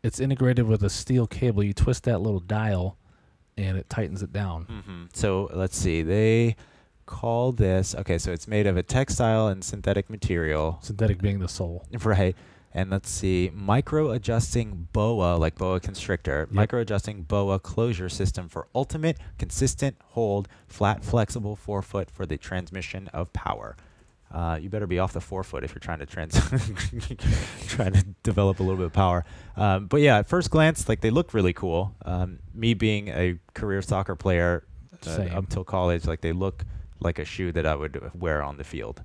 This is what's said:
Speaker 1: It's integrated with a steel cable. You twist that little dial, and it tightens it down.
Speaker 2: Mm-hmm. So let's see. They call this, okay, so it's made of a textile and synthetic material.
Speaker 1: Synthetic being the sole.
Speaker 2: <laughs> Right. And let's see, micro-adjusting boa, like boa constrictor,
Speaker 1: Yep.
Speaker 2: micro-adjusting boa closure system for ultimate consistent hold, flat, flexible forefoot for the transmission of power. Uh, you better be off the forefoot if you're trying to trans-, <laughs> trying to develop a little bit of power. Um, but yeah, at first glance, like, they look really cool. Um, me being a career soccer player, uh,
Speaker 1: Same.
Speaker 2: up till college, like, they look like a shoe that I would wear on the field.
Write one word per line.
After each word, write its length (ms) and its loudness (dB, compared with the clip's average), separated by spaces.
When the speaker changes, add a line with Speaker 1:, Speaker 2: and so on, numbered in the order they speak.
Speaker 1:
It's 160 -2
integrated 480 4
with 160 4
a 60 2
steel 360 2
cable. 380 2
You 80 0
twist 320 2
that 160 2
little 200 0
dial, 560 0
and 200 -2
it 140 -6
tightens 320 -4
it 100 -8
down. 340 -4
Speaker 2:
Mm-hmm. 380 -12
So 380 0
let's 240 -2
see. 260 2
They 540 4
call 460 -2
this, 440 2
okay, 220 -2
so 140 -2
it's 140 -8
made 220 2
of 80 2
a 60 2
textile 680 2
and 160 -2
synthetic 460 -2
material. 720 0
Speaker 1:
Synthetic 380 0
being 200 2
the 80 -2
sole. 440 -6
Speaker 2:
<laughs> 120 -8
Right. 320 4
And 160 -2
let's 220 -2
see, 420 2
micro-adjusting 1400 0
boa, 440 2
like 200 2
boa 240 0
constrictor, 600 -4
Speaker 1:
Yep. 100 -6
Speaker 2:
micro-adjusting 720 0
boa 340 0
closure 500 -2
system 400 -4
for 280 -10
ultimate 420 -2
consistent 580 -2
hold, 360 0
flat, 360 0
flexible 520 0
forefoot 560 -6
for 140 -8
the 100 -4
transmission 720 -8
of 240 -6
power. 440 -6
Uh, 320 -2
you 80 -10
better 160 -4
be 140 0
off 120 0
the 80 -6
forefoot 440 -8
if 80 -10
you're 80 -14
trying 180 -6
to 80 -10
trans-, 320 -2
<laughs> 1300 -2
trying 260 -2
to 120 6
develop 380 4
a 20 2
little 140 0
bit 100 -2
of 60 -6
power. 320 4
Um, 300 2
but 140 4
yeah, 180 8
at 100 2
first 220 0
glance, 380 4
like, 120 2
they 100 2
look 240 0
really 180 4
cool. 420 -2
Um, 340 -2
me 200 2
being 340 2
a 300 0
career 280 -2
soccer 320 0
player, 500 2
uh, 100 -4
Speaker 1:
Same. 200 -2
Speaker 2:
up 120 -4
till 160 -4
college, 420 0
like, 140 -2
they 120 -2
look 320 -4
like 180 -2
a 60 -6
shoe 280 -6
that 140 0
I 80 2
would 400 -8
wear 280 -2
on 160 -8
the 60 -10
field. 400 -10